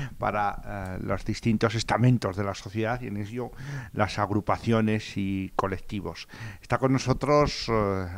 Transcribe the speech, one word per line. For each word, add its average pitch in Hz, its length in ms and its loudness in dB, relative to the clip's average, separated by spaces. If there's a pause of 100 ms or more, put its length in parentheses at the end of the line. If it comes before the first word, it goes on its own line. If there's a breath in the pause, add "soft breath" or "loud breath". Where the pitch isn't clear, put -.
(180 loud breath)
para, 101 760 -2
eh, - 60 -6
los 101 220 -2
distintos 110 500 2
estamentos 110 640 4
de 101 80 -2
la 98 100 -2
sociedad 110 480 -4
y 120 60 -8
en 101 100 -6
ello 117 320 -6 (420 loud breath)
las 107 260 0
agrupaciones 107 960 2
y 98 380 -2
colectivos. 92 720 -4 (340 loud breath)
Está 120 160 0
con 131 160 4
nosotros, 139 760 4
eh, 98 380 2 (120)